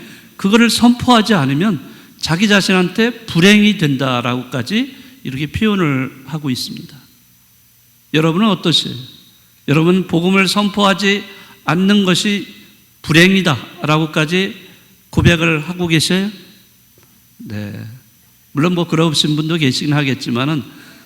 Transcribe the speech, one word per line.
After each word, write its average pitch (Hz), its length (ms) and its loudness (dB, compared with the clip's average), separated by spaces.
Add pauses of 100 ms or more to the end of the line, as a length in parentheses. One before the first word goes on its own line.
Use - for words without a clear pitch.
(380)
그거를 226 340 2
선포하지 233 640 4
않으면 147 560 0 (300)
자기 175 260 -2
자신한테 196 800 0
불행이 208 520 4
된다라고까지 131 1160 -2 (280)
이렇게 135 240 -8
표현을 151 800 -2
하고 147 220 -8
있습니다. - 460 -8 (1160)
여러분은 160 360 0
어떠세요? 165 440 -2 (760)
여러분, 170 400 2
복음을 185 400 0
선포하지 202 760 0 (420)
않는 190 400 2
것이 185 420 -2 (540)
불행이다라고까지 165 1500 0 (540)
고백을 165 520 2
하고 175 260 -6
계세요? 175 420 0 (1080)
네. 104 360 -10 (800)
물론 170 240 0
뭐 170 120 -2
그러신 156 480 0
분도 156 220 -2
계시긴 143 360 -2
하겠지만은, 135 680 -2 (420)